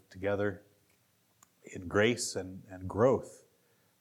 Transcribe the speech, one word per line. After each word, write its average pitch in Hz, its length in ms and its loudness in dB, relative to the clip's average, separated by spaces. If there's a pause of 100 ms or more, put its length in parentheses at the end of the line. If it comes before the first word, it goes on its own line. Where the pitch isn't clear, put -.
(100)
together 98 520 -2 (1120)
in 90 140 -10
grace 110 480 2
and, 92 340 -10
and 92 180 -10
growth 107 560 2 (560)